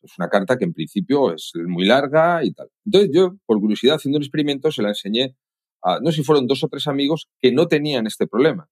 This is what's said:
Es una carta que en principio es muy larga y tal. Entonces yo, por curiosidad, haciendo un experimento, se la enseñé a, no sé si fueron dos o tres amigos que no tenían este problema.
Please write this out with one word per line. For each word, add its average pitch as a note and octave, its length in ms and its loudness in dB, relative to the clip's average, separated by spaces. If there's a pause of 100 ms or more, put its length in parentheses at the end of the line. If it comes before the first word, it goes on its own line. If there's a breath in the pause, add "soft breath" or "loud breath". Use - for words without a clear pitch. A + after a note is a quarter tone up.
Es - 180 -20
una F2 120 -6
carta G2+ 260 0
que G#2 80 -2
en E2+ 80 -4
principio G2 600 -2
es - 180 -14 (140)
muy F2+ 180 -4
larga D3 580 2
y - 100 -2
tal. - 180 -18 (160)
Entonces G3+ 260 4
yo, F3+ 320 2
por G#2+ 160 2
curiosidad, G#2+ 360 2
haciendo C#3+ 200 -2
un D3 60 0
experimento, C#3+ 500 -2
se C3 80 -6
la G#2 80 0
enseñé A2+ 480 -4 (460)
a, F2+ 180 0
no C#3+ 100 0
sé D#3 60 -2
si D#3 80 -2
fueron C#3 220 2
dos C3+ 180 -2
o D3+ 40 -4
tres C#3 180 -8
amigos C#3+ 420 -2 (100)
que B2 140 4
no D#3+ 160 2
tenían D3 380 0
este G#2 200 -4
problema. A#2 460 0